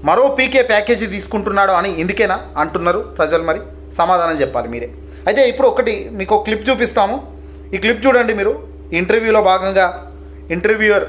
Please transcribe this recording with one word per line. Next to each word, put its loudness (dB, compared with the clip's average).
మరో 4
పీకే 2
ప్యాకేజీ 2
తీసుకుంటున్నాడు 0
అని 0
ఇందుకేనా 0
అంటున్నారు 0
ప్రజలు? 0
మరి -2
సమాధానం 2
చెప్పాలి -2
మీరే. -8
అయితే 4
ఇప్పుడు 2
ఒకటి 0
మీకు -2
ఒక 0
క్లిప్ -2
చూపిస్తాము. 0
ఈ -4
క్లిప్ 0
చూడండి 4
మీరు. -2
ఇంటర్వ్యూలో 2
భాగంగా 2
ఇంటర్వ్యూయర్ 2